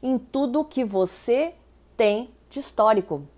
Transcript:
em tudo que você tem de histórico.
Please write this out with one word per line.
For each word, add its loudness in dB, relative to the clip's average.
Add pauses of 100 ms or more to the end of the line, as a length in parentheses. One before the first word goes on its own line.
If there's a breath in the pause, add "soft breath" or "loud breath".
em -2
tudo -2
que -4
você -2 (420)
tem 0 (180)
de -12
histórico. 0 (140)